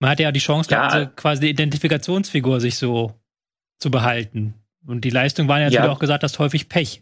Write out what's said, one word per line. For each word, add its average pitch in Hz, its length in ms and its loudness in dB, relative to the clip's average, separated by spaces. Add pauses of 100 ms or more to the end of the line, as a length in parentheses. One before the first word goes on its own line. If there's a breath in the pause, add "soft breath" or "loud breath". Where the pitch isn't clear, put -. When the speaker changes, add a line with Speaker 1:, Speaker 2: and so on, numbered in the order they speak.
Speaker 1:
Man 131 100 2
hatte 151 140 2
ja 147 80 0
die 139 80 0
Chance 156 280 0
gehabt, 120 240 2
Speaker 2:
Ja. - 80 2
Speaker 1:
so 143 60 -2 (100)
quasi 151 240 0
die 151 100 2
Identifikationsfigur 147 1080 0
sich 120 160 -2
so 117 380 -2 (640)
zu 147 120 -4
behalten. 117 640 -2 (340)
Und 123 200 -8
die 127 40 -2
Leistungen 135 380 0
waren 143 140 2
ja, 147 60 2
Speaker 2:
Ja. 123 140 4
Speaker 1:
wie 123 40 4
du 143 60 0
auch 139 60 -8
gesagt 147 240 0
hast, - 160 -4
häufig 147 300 -2
Pech. 156 340 -2